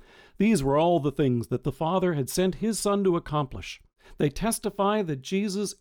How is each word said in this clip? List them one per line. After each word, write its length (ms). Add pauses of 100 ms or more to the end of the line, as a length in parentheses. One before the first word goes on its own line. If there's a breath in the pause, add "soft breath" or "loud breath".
(380 loud breath)
These 260
were 140
all 200
the 140
things 360
that 160
the 80
Father 420
had 160
sent 260
his 220
Son 260
to 120
accomplish. 640 (380 soft breath)
They 120
testify 720
that 200
Jesus 580